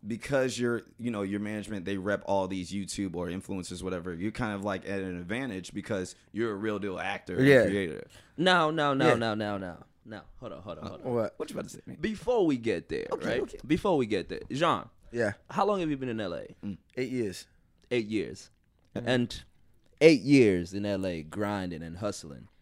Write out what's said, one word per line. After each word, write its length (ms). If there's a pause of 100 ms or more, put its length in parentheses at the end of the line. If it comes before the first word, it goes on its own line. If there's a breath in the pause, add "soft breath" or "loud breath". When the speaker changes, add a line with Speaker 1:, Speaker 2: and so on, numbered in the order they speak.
Speaker 1:
because 520
you're, 240 (160)
you 120
know, 120
your 180
management, 440
they 120
rep 300
all 220
these 240
YouTube 440
or 120
influencers, 540
whatever, 320
you're 180
kind 220
of, 100
like, 240
at 120
an 180
advantage 540
because 420 (180 soft breath)
you're 200
a 40
real 220
deal 200
actor 380
and 100
Speaker 2:
Yeah. 180
Speaker 1:
creator. 420 (300 soft breath)
Speaker 3:
No, 340
no, 240
no, 140
Speaker 2:
Yeah. 60
Speaker 3:
no, 200
no, 220
no, 20
no. 260 (220)
No, 140 (200)
hold 120
on, 100
hold 160
on, 80
hold 200
on. 80
Speaker 2:
What? 240
Speaker 1:
What 120
you 40
about 160
to 60
say, 100
man? 140
Speaker 3:
Before 440
we 140
get 320
there, 220
Speaker 1:
Okay, 160
Speaker 3:
right? 140
Speaker 1:
okay. 240
Speaker 3:
Before 300
we 100
get 220
there, 120 (100)
Jean, 380 (240)
Speaker 2:
Yeah. 200 (180)
Speaker 3:
how 140
long 160
have 100
you 60
been 140
in 100
L 140
A? 200 (100)
Speaker 1:
Mm. 120 (200)
Speaker 2:
Eight 140
years. 360 (440)
Speaker 3:
Eight 160
years. 440 (460)
Speaker 2:
Mm-hmm. 120
Speaker 3:
And 340 (600)
eight 180
years 540
in 100
L 220
A 160
grinding 600
and 160
hustling. 500 (140)